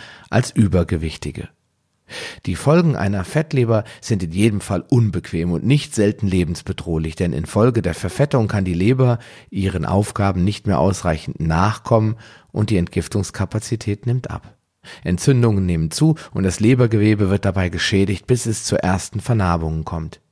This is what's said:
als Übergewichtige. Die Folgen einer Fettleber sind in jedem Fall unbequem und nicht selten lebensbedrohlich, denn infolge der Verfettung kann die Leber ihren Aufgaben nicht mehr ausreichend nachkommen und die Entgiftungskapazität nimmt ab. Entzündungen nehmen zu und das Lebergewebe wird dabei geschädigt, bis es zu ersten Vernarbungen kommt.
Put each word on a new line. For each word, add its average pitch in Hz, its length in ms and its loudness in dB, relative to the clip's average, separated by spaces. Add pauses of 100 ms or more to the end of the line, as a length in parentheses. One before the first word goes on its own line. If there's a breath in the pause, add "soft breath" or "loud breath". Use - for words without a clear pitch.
(280 loud breath)
als - 220 0
Übergewichtige. 82 1000 0 (960 loud breath)
Die 87 100 -2
Folgen 160 400 4
einer 98 260 -2
Fettleber 117 600 0 (160 loud breath)
sind 101 220 -2
in 82 100 -4
jedem 101 300 2
Fall 95 260 -4
unbequem 87 640 0
und 85 140 -2
nicht 143 280 0
selten 104 320 0
lebensbedrohlich, 82 920 -2
denn 85 180 -2
infolge 107 480 2
der 85 100 -2
Verfettung 117 560 0
kann 98 160 -2
die 92 80 0
Leber 120 460 2 (320 loud breath)
ihren 92 340 -2
Aufgaben 98 580 0
nicht 101 240 -2
mehr 95 120 2
ausreichend 82 600 -2
nachkommen 107 760 0 (340 loud breath)
und 107 200 -2
die 104 80 4
Entgiftungskapazität 101 1300 -4
nimmt 120 240 -2
ab. - 260 -12 (480 loud breath)
Entzündungen 104 600 2
nehmen 80 240 0
zu 156 240 2 (180 loud breath)
und 95 120 -2
das 92 160 0
Lebergewebe 107 680 4
wird 98 160 2
dabei 92 240 0
geschädigt, 95 580 0
bis 123 200 0
es 110 180 -4
zu - 180 0
ersten 92 380 -2
Vernarbungen 85 640 0
kommt. 80 480 -10